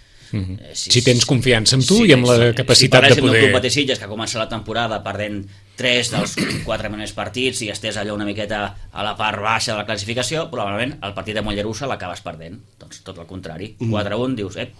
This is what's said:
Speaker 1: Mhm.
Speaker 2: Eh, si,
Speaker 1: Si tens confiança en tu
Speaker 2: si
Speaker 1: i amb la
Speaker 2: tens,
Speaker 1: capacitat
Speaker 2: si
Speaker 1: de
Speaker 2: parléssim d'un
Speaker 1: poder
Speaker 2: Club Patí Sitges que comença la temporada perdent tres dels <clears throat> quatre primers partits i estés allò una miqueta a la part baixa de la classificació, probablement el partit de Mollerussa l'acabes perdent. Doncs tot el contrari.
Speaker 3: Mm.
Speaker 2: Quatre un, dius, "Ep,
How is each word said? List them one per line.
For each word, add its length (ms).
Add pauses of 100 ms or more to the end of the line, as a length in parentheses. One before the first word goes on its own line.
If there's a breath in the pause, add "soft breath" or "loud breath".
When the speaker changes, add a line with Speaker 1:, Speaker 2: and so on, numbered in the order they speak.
(320 soft breath)
Speaker 1:
Mhm. 280
Speaker 2:
Eh, 140
si, 160
Speaker 1:
Si 140
tens 200
confiança 520
en 100
tu 120
Speaker 2:
si 120
Speaker 1:
i 40
amb 120
la 140
Speaker 2:
tens, 180
Speaker 1:
capacitat 180
Speaker 2:
si 120
Speaker 1:
de 40 (220)
Speaker 2:
parléssim 100
d'un 60
Speaker 1:
poder 140
Speaker 2:
Club 180
Patí 80
Sitges 300
que 80
comença 320
la 100
temporada 540
perdent 420 (320 soft breath)
tres 320
dels 260
<clears throat> 300
quatre 240
primers 240
partits 480
i 80
estés 260
allò 200
una 100
miqueta 500 (160 soft breath)
a 120
la 120
part 240
baixa 340
de 40
la 80
classificació, 640
probablement 540
el 100
partit 220
de 80
Mollerussa 420
l'acabes 400
perdent. 340 (200)
Doncs 260
tot 140
el 80
contrari. 520
Speaker 3:
Mm. 120
Speaker 2:
Quatre 260
un, 180
dius, 220
"Ep, 220